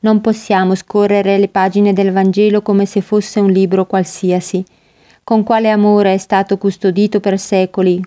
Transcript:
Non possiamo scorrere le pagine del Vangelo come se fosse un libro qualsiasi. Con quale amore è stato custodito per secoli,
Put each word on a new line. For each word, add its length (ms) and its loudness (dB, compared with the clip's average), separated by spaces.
Non 200 2
possiamo 520 0
scorrere 640 0
le 120 2
pagine 440 0
del 180 0
Vangelo 520 2
come 240 0
se 160 -4
fosse 360 -2
un 120 2
libro 340 2
qualsiasi. 800 -4
Con 200 0
quale 260 0
amore 460 2
è 20 0
stato 400 -2
custodito 640 -2
per 180 -2
secoli, 680 -2